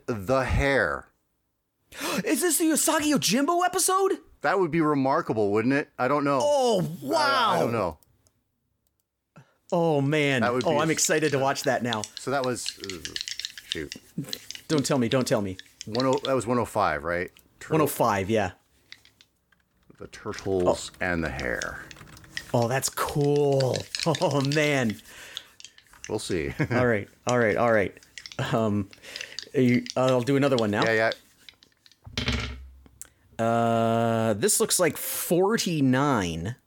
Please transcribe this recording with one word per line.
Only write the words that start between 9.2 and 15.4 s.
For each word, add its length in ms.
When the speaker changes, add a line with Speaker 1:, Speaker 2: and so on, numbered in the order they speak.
Speaker 2:
Oh, 280
man. 420
Speaker 1:
That 100
would 140
Speaker 2:
Oh, 60
Speaker 1:
be 60
Speaker 2:
I'm 120
excited 420
to 60
watch 240
that 200
now. 200
Speaker 1:
So 120
that 140
was, 340
uh, 60
shoot. 280
Speaker 2:
Don't 160
tell 140
me, 100
don't 180
tell 160